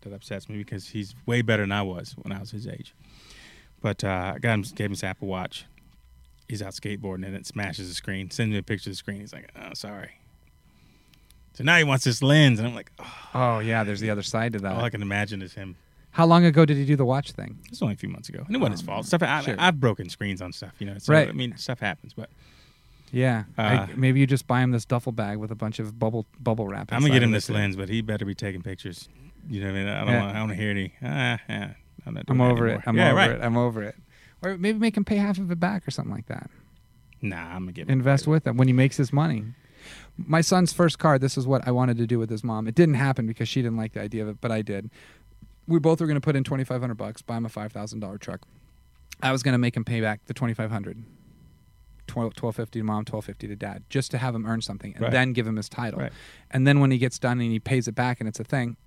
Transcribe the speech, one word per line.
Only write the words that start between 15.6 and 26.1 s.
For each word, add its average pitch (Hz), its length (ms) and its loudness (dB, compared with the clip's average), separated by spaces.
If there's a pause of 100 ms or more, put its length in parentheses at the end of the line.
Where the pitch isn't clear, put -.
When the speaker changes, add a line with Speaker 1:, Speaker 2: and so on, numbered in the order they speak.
Speaker 2:
How 170 140 6
long 170 200 10
ago 160 180 8
did 147 140 4
he 139 80 0
do 147 100 4
the 139 100 4
watch 131 280 0
thing? - 300 -12
Speaker 1:
This - 80 -20
was 240 100 -8
only 104 140 0
a - 20 -16
few - 120 -8
months - 200 -12
ago. - 180 -12
And 202 80 -4
it 262 40 -2
wasn't 131 140 2
his 85 80 -6
Speaker 2:
Um, 87 40 -10
Speaker 1:
fault. 98 200 -6
Stuff, 170 180 2
I, 143 180 0
Speaker 2:
sure. 123 180 -2
Speaker 1:
I've 170 220 4
broken 107 280 0
screens 98 320 -6
on 90 120 -10
stuff, 92 260 -14
you 104 60 -6
know. 98 140 -10
So, - 120 0
Speaker 2:
Right. 156 160 6
Speaker 1:
I - 60 -8
mean, 127 240 -6
stuff - 240 -8
happens, 95 320 -6
but - 160 -12 (840)
Speaker 2:
Yeah. 123 320 2 (140)
Speaker 1:
Uh, 117 40 -2
Speaker 2:
I, 104 360 2
maybe 131 240 4
you 139 60 6
just 131 200 0
buy 127 140 2
him 127 100 4
this 117 140 0
duffel 123 260 -2
bag 107 280 -4
with 107 120 -8
a 113 40 -8
bunch 110 240 -6
of 110 200 -8
bubble, 113 260 0 (140)